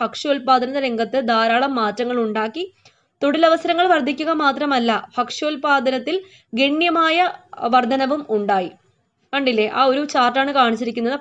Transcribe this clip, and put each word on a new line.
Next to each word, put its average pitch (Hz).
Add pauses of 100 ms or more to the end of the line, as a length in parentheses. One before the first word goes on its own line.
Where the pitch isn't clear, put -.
ഭക്ഷ്യോൽപാദന 262
രംഗത്ത് 240
ധാരാളം 233
മാറ്റങ്ങൾ 240
ഉണ്ടാക്കി. 220 (500)
തൊഴിലവസരങ്ങൾ 330
വർദ്ധിക്കുക 302
മാത്രമല്ല, 277
ഭക്ഷ്യോൽപാദനത്തിൽ 277 (320)
ഗണ്യമായ 320 (300)
വർധനവും 262
ഉണ്ടായി. 202 (600)
കണ്ടില്ലേ, 247
ആ -
ഒരു 269
ചാർട്ടാണ് 269
കാണിച്ചിരിക്കുന്നത്. 233